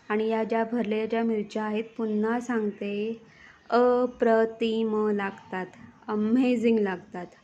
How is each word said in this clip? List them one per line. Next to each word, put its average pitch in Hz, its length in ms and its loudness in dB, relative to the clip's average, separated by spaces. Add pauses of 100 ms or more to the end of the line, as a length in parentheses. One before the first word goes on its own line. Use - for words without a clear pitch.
आणि 214 180 0
या 220 160 0
ज्या 226 280 0
भरलेल्या 214 340 -2
ज्या 226 180 0
मिरच्या 214 400 -2
आहेत, 214 200 -2 (140)
पुन्हा 220 420 0
सांगते, 214 800 -4 (480)
अप्रतिम 226 1400 2
लागतात, 196 560 -4 (420)
अमेझिंग 226 720 2
लागतात. 180 460 -4 (180)